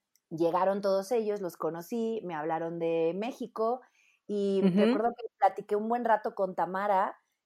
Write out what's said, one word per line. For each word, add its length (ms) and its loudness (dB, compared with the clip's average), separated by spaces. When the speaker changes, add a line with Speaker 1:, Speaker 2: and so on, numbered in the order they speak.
Speaker 1:
llegaron 520 2
todos 300 0
ellos, 300 -2
los 160 -8
conocí, 680 -4
me 120 -8
hablaron 440 -4
de 360 0
México 640 -4
y 360 0
Speaker 2:
Ujú. 160 6
Speaker 1:
recuerdo 380 4
que 100 -10
platiqué 380 0
un 140 -2
buen 160 0
rato 300 2
con 200 -2
Tamara, 600 0